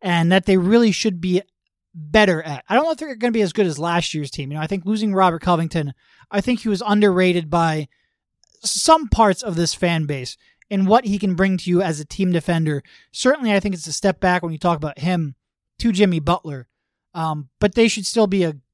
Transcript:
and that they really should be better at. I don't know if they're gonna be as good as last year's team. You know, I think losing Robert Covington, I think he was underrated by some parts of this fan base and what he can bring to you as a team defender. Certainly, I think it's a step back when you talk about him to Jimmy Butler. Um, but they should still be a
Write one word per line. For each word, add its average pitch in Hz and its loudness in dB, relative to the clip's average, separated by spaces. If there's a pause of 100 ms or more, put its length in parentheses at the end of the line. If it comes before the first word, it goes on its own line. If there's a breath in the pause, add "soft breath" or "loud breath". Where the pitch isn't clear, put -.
and 170 2
that 190 4
they 196 4
really 208 4
should 190 -2
be 180 0 (520)
better 170 2
at. 143 -10
I 202 0
don't 294 4
know 330 0
if - -6
they're 302 -10
gonna 233 -2
be 226 0
as 180 0
good 202 0
as 147 -4
last 170 -2
year's 151 -6
team. 139 -8
You 151 -8
know, 156 -4
I 156 -4
think 185 -6
losing 208 -2
Robert 185 2
Covington, 160 0 (380 soft breath)
I 202 -2
think 240 -2
he 220 -4
was 196 -2
underrated 185 2
by 160 0 (720)
some 320 2
parts 208 4
of 190 -4
this 170 0
fan 170 0
base 139 -8 (340 soft breath)
and 196 0
what 240 4
he 202 -2
can 190 -2
bring 185 0
to 180 -6
you 175 2
as 165 -2
a 151 -10
team 185 -2
defender. 160 -2 (280 soft breath)
Certainly, 254 0
I 202 2
think 196 -2
it's 165 -12
a 151 -10
step - -2
back 180 0
when 165 -6
you 156 -8
talk 170 0
about 147 -8
him 165 -2 (460)
to 233 0
Jimmy 185 2
Butler. 151 -4 (480)
Um, 156 -6 (100)
but 202 0
they 233 4
should 208 -4
still 220 2
be 190 0
a 156 -2 (160)